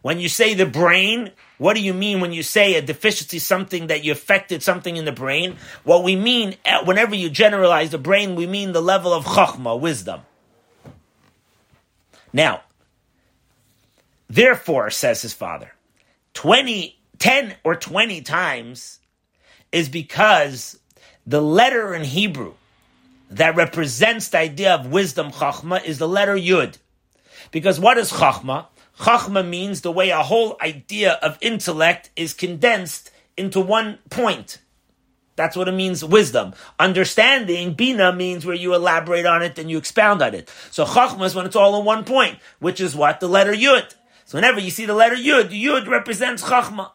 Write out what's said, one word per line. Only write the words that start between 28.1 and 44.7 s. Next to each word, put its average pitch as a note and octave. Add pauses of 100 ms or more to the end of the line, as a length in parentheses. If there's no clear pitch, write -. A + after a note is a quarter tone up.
Chachma? C3+ (320)
Chachma G3+
means F3+
the E3+
way F#3
a D#3
whole G#3+
idea E3
of D#3
intellect E3+
is D#3+
condensed F#3 (280)
into F#3+
one G#3 (120)
point. G3+ (800)
That's D#3+
what F3+
it F#3
means, F#3
wisdom. D#3 (240)
Understanding, F#3
Bina, G3+
means F3+
where F3
you F3+
elaborate E3+
on E3+
it F3
and D#3+
you D#3+
expound G#3
on A2
it. - (180)
So D3+
Chachma B3
is F#3
when F#3
it's F#3
all G3+
in G3+
one A3
point, B3 (220)
which F3
is D3+
what? D3+
The F3+
letter G3
Yud. A#3 (300)
So -
whenever G#3+
you F#3
see A3